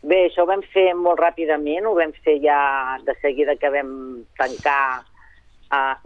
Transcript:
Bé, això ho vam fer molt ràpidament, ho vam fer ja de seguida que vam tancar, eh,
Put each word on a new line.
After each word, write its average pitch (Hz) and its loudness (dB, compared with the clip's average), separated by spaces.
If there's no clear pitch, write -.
Bé, 180 4
això 175 0
ho 175 2
vam 196 -2
fer 185 4
molt 175 0
ràpidament, 160 0
ho 220 0
vam 160 0
fer 151 2
ja 139 0
de 139 -2
seguida 135 0
que 143 -2
vam 131 -6
tancar, 131 -2
eh, 135 0